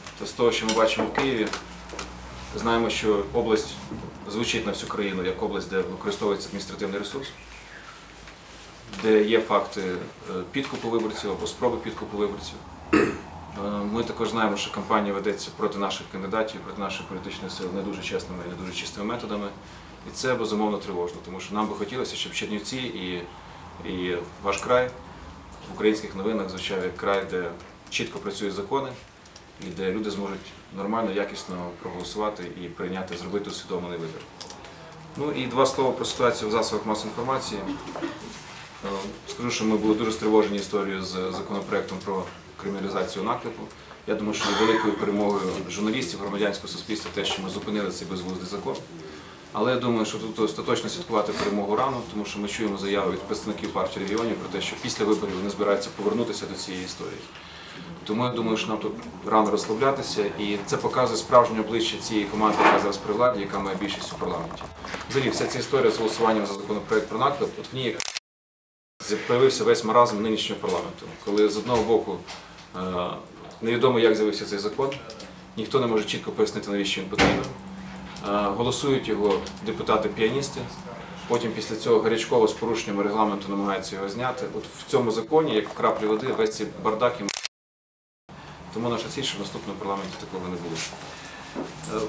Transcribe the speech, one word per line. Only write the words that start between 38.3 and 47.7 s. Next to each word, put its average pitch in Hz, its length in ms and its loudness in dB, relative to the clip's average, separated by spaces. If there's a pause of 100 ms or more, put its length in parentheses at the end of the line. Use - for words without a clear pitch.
Е, 98 40 -4 (400)
скажу, 120 220 -2
що 113 140 0
ми 110 120 6
були 107 180 6
дуже 110 180 2
стривожені 104 440 6
історією 98 460 0
з 90 80 -6
законопроектом 95 920 -2
про 95 200 -2 (320)
криміналізацію 98 680 -2
наклепу. 113 380 -4 (440)
Я 107 80 0
думаю, 104 200 -2
що 101 140 0 (120)
великою 110 340 6
перемогою 101 480 2 (280)
журналістів, 104 500 0
громадянського 101 480 -2
суспільства 90 460 -6
те, 101 100 0
що - 180 -2
ми 95 80 -4
зупинили 104 400 -2